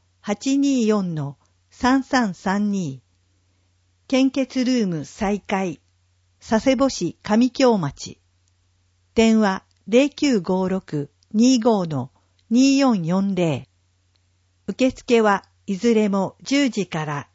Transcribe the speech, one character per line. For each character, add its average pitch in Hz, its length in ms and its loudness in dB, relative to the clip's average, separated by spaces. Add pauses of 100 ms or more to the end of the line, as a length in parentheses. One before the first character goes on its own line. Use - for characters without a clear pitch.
(220)
八 269 360 -4
二 269 300 0
四 196 260 0
の 143 240 -8 (320)
三 262 340 0
三 233 300 -2
三 202 380 -2
二。 156 320 -6 (1040)
献 262 240 2
血 254 340 -4
ル 254 80 0
ー 226 140 0
ム 156 180 -6
再 202 340 -4
開、 190 420 -6 (580)
佐 - 240 -2
世 269 120 2
保 269 140 2
市 - 320 -8
上 233 300 2
京 240 260 2
町。 - 420 -8 (920)
電 226 260 4
話、 190 240 -2 (240)
零 262 220 4
九 269 300 0
五 185 280 -2
六 160 440 -6 (200)
二 247 280 4
五 214 260 2
の 135 260 -6 (380)
二 269 300 4
四 226 260 2
四 190 300 -2
零。 156 320 -2 (1000)
受 254 240 0
付 233 320 0
は 202 220 2 (240)
い 196 100 -6
ず 233 160 2
れ 214 160 2
も 190 320 -4
十 277 280 0
時 202 180 -6
か 156 180 -6
ら 143 300 -10